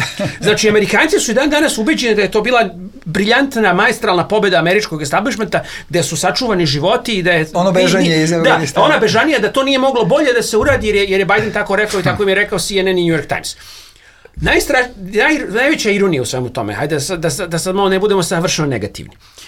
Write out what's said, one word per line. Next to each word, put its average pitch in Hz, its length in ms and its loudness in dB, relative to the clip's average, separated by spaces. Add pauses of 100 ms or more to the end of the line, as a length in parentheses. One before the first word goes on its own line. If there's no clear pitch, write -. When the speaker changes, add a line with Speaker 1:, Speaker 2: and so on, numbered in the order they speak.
(420)
Speaker 1:
Znači, 214 280 2
Amerikanci 214 500 2
su - 120 -2
i - 20 -2
dan 277 160 2
danas 302 280 0
ubeđeni 220 380 0
da 214 60 2
je 196 100 -2
to 214 100 0
bila 233 280 2 (360)
briljantna, 214 680 0
maestralna 196 540 0
pobeda 202 300 2
američkog 170 440 0
establishmenta, 196 600 -2 (260)
gde 175 140 0
su 165 140 -6
sačuvani 190 480 0
životi 185 480 0
i 185 100 0
da 175 80 4
je 160 220 2
Speaker 2:
Ono 185 180 2
Speaker 1:
ni-, 175 60 2
ni-, 185 60 4
Speaker 2:
bežanje 165 400 2
iz 160 60 2
Speaker 1:
da, 170 80 2
Speaker 2:
Afganistana. 165 480 2
Speaker 1:
ona 294 140 2
bežanija 233 400 2
da 202 120 0
to 269 120 0
nije 269 160 2
moglo 254 260 2
bolje 262 280 2
da 233 100 0
se - 140 -2
uradi, 254 300 2
jer 208 80 2
je, 202 100 0
jer 190 140 0
je 196 60 0
Biden 214 280 0
tako 202 220 -2
rekao 208 240 -2
i 180 40 -2
tako 185 200 0
im 196 60 2
je 190 60 2
rekao 202 240 -2
C 202 160 -4
N 190 120 0
N 185 100 0
i 175 60 2
New 165 140 2
York 143 100 -6
Times. - 280 -8 (800)
Najstra-, 254 520 0 (100)
naj-, 214 540 0
najveća 247 400 0
ironija 190 300 2
u 120 40 -4
svemu 127 240 -4
tome, 107 240 -6
hajde 143 220 -4
da 139 60 -2
sa-, 180 160 -6
da 165 120 -2
sa-, 180 180 -4
da 170 120 -4
sad 185 160 -4
malo 196 140 2
ne 190 100 2
budemo 196 240 2
savršeno 170 440 -2
negativni, 107 480 -6 (320)